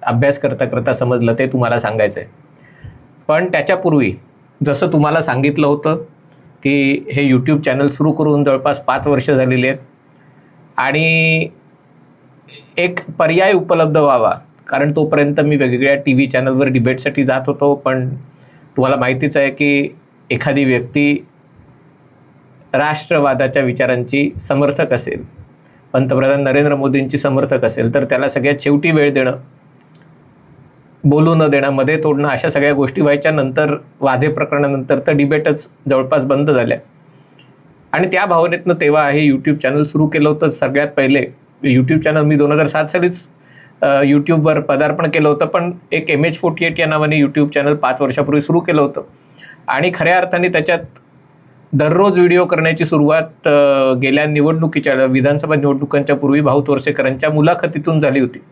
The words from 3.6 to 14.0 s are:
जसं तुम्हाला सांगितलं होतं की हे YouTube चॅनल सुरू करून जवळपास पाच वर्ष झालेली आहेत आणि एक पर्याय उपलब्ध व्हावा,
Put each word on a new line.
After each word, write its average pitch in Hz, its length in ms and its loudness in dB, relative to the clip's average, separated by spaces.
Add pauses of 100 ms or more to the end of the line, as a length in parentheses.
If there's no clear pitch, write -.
जसं 147 220 -2
तुम्हाला 156 340 2
सांगितलं 139 460 0
होतं 147 300 0 (640)
की 139 500 0
हे 139 200 2
YouTube 139 280 0
चॅनल 139 260 0
सुरू 151 240 0
करून 151 320 0
जवळपास 139 360 0
पाच 135 280 -2
वर्ष 143 240 0
झालेली 131 360 2
आहेत 135 100 -2 (1000)
आणि 160 720 0 (1300)
एक 180 340 -4
पर्याय 175 420 2
उपलब्ध 165 440 2
व्हावा, 127 360 2 (340)